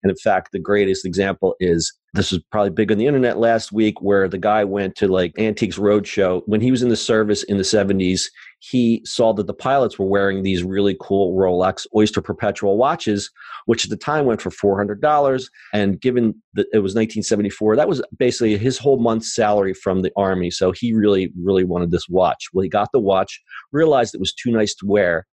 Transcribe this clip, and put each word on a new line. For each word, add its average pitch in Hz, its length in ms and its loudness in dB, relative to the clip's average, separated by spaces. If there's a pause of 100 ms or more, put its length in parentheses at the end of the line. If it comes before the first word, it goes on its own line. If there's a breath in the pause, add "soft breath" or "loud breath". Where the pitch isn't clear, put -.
And 196 80 2
in 190 60 -2
fact, 95 360 -2
the 98 60 -6
greatest 95 460 0
example 95 560 -2
is, 85 320 0 (220)
this 98 180 -2
was 90 80 -2 (100)
probably 101 200 0
big 101 200 -2
on 107 60 2
the 110 100 0
internet 131 320 2
last 113 340 0
week, 107 280 0
where 98 260 2
the 92 120 -4
guy 107 260 2
went 98 320 -4
to, 104 100 0
like, 92 320 2
Antiques 107 400 -2
Roadshow. 98 680 0
When 107 160 0
he 127 80 2
was 123 120 0
in 123 60 2
the 113 80 2
service 107 460 0
in 101 160 -2
the 95 60 0
seventies, 95 680 0 (280 loud breath)
he 117 460 0
saw 113 300 0
that 101 120 -4
the 101 60 -10
pilots 131 460 -2
were 98 80 -2
wearing 98 360 0
these 95 220 0
really 95 340 0
cool 95 380 0
Rolex 92 580 0
Oyster 107 280 2
Perpetual 101 560 -2
watches, 113 520 -2 (360 loud breath)
which 113 180 0
at - 60 -10
the 107 80 -6
time 147 260 -2
went 113 160 0
for 92 100 -6
four 98 280 0
hundred 101 240 -4
dollars. 143 480 2 (240 loud breath)
And 101 260 0
given 120 340 2 (200)
that 101 180 0
it 107 60 4
was 98 160 -2
nineteen 110 280 -2
seventy-four, 104 540 0
that 151 120 2
was 147 120 -2 (180)
basically 117 380 2
his 123 220 -2
whole 139 200 2
month's 113 360 -2
salary 104 400 2
from 95 260 -2
the 90 160 -2
Army. 95 340 0
So 92 220 0
he 117 220 -4
really, 101 380 2 (120)
really 95 200 2
wanted 87 260 -2
this 87 180 -2
watch. 87 460 0
Well, 95 80 0
he 90 80 -4
got 104 240 0
the 131 60 4
watch, 95 380 -2 (340 loud breath)
realized 143 420 2
it - 60 -8
was 92 120 -4
too - 180 -6
nice 110 260 2
to 95 100 -8
wear 90 480 2